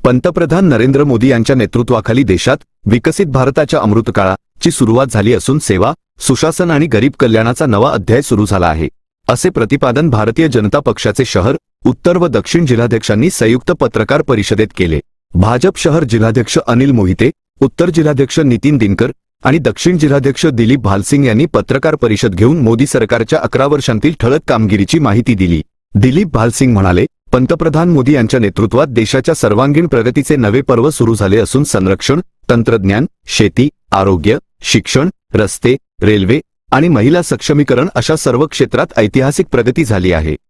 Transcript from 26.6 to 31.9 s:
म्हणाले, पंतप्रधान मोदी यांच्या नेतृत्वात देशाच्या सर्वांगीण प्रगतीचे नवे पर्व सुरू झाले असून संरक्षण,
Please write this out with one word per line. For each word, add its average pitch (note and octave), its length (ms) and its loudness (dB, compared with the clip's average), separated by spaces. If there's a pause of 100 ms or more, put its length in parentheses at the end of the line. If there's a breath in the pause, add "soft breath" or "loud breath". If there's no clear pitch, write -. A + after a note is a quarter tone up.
म्हणाले, F#2+ 340 2 (260)
पंतप्रधान D#3 560 0
मोदी C#3+ 260 2
यांच्या B2 260 0
नेतृत्वात A2+ 460 0
देशाच्या C3+ 480 -2
सर्वांगीण C#3 520 0
प्रगतीचे B2+ 500 0
नवे A#2 240 2
पर्व C3+ 300 0
सुरू A2+ 240 0
झाले G2+ 240 2
असून C3 260 0
संरक्षण, G2 560 0 (300)